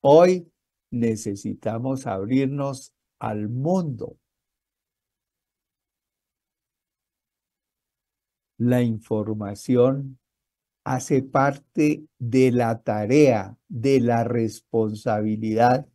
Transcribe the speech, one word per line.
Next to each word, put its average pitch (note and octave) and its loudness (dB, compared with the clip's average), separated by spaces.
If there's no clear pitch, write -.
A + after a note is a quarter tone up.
Hoy F3 6
necesitamos A#2 -4
abrirnos C3 -4
al G#2+ -6
mundo. C#3+ -6
La B2 2
información A2+ -2
hace C3 -2
parte C#3+ -2
de B2 2
la A#2 -2
tarea, G#2+ 2
de C3+ 0
la A#2 0
responsabilidad A2 -2